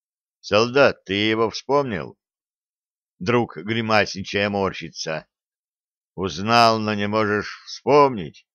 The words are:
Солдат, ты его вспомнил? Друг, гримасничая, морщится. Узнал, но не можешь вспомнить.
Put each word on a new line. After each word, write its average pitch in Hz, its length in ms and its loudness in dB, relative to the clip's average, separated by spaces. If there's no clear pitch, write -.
Солдат, 120 640 2
ты 95 100 -6
его 110 360 0
вспомнил? 110 680 -4
Друг, 117 380 0
гримасничая, 104 920 0
морщится. 82 800 -6
Узнал, 110 640 2
но 107 160 -4
не 104 140 -4
можешь 104 580 -2
вспомнить. 127 880 0